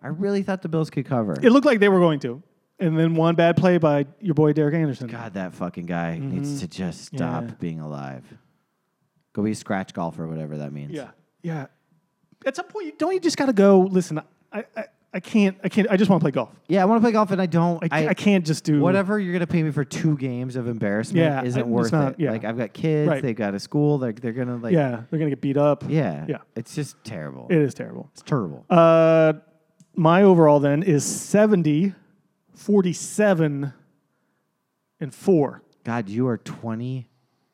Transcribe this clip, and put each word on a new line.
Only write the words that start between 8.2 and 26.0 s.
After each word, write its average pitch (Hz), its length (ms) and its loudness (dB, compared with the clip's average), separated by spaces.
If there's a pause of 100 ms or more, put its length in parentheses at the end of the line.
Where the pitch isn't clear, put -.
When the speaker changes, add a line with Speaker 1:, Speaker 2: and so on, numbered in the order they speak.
Speaker 1:
Go 101 100 -6
be 107 80 -2
a 104 40 -4
scratch 98 380 -6
golfer, 82 340 -8
whatever 78 300 -10
that 73 160 -10
means. 73 180 -14
Speaker 2:
Yeah. 139 180 -14 (340)
Yeah. 160 240 -8 (800)
At 269 100 -4
some 359 100 -10
point, 415 220 -12
you, 302 100 -14
don't 339 160 -2
you 370 60 -2
just 339 180 -2
gotta 269 160 0
go, 196 280 8
"Listen, 185 400 -2 (320)
I, 214 100 -10 (120)
I, 214 100 -10 (280)
I 185 60 -6
can't, 190 440 0
I 185 60 -2
can't, 208 200 0
I 202 80 2
just 190 120 2
wanna 185 100 6
play 151 120 0
golf." 127 180 -4 (180)
Speaker 1:
Yeah, 190 140 2
I 185 40 4
wanna 220 160 4
play 233 100 0
golf, 214 200 0
and 190 100 -2
I 190 40 0
don't, 170 380 0
Speaker 2:
I 170 60 -2
ca-, 143 60 -4
Speaker 1:
I 156 140 0
Speaker 2:
I 190 40 2
can't 190 320 2
just 156 180 -4
do 151 160 2
Speaker 1:
whatever 190 400 2
you're 180 140 -4
gonna 175 140 -2
pay 165 160 0
me 156 80 -2
for 143 120 -2
two 156 340 -2
games 127 380 -6
of 123 120 -6
embarrassment 113 580 0
Speaker 2:
Yeah, 139 180 -2
Speaker 1:
isn't 123 180 -2
Speaker 2:
it's - 60 -4
Speaker 1:
worth 208 240 0
Speaker 2:
not, 139 220 0
Speaker 1:
it. - 60 -16
Speaker 2:
yeah. 143 120 0
Speaker 1:
Like, 110 140 -6
I've 113 120 -6
got 117 160 -6
kids, 156 360 -2
Speaker 2:
Right. 139 140 -2
Speaker 1:
they've 120 120 -4
got 104 200 -4
a 101 40 -6
school, 147 380 0
they're, 123 160 -4
they're 120 200 -8
gonna, 123 240 -6
like 117 160 -4
Speaker 2:
Yeah, 131 360 0
they're 160 100 -4
gonna 156 120 -2
get 135 100 -8
beat 139 160 0
up. 143 300 2
Speaker 1:
Yeah. 104 420 -2